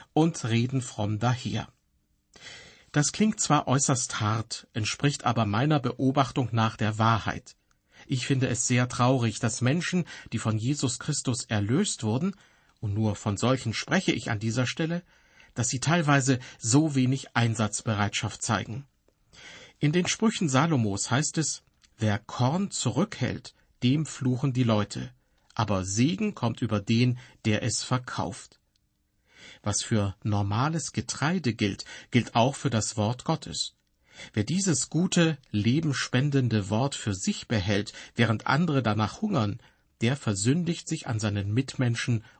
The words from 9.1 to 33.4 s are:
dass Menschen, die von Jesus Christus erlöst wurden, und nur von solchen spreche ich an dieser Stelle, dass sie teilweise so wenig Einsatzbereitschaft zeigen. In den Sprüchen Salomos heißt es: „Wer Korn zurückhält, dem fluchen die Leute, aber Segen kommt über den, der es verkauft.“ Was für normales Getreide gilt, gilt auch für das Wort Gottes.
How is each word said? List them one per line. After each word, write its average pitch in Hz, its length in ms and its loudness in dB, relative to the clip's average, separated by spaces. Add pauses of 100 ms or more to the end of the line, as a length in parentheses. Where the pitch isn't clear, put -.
dass - 220 -2
Menschen, 165 440 0 (260)
die 117 60 -2
von 110 220 0
Jesus 131 400 -2
Christus 135 460 -4
erlöst 113 580 0
wurden, 139 320 0 (460)
und 104 120 -2
nur 104 220 0
von 101 220 -2
solchen 120 360 0
spreche 175 380 0
ich - 180 -2
an 104 100 -2
dieser 113 280 -2
Stelle, 170 340 -4 (540)
dass 117 140 -2
sie 131 100 -4
teilweise 139 580 4 (220)
so 143 340 4
wenig 131 420 0
Einsatzbereitschaft 110 1080 0
zeigen. 110 420 -2 (960)
In 147 120 2
den 180 160 2
Sprüchen 214 420 0
Salomos 131 600 2
heißt 147 300 0
es: - 240 -4 (340)
„Wer 104 220 0
Korn 156 520 -2
zurückhält, - 840 -4 (260)
dem 143 240 2
fluchen 127 480 -2
die 127 100 2
Leute, 113 480 0 (440)
aber 101 300 0
Segen 170 500 0
kommt 117 260 -2
über 107 200 0
den, 123 360 2 (280)
der 107 180 2
es - 200 -2
verkauft.“ - 760 -6 (1000)
Was 101 200 -2
für 101 420 0
normales 107 680 0
Getreide 139 640 -2
gilt, - 320 -2 (260)
gilt - 240 2
auch 120 200 4
für - 140 -4
das 113 280 -2
Wort 110 260 -2
Gottes. - 520 -4 (580)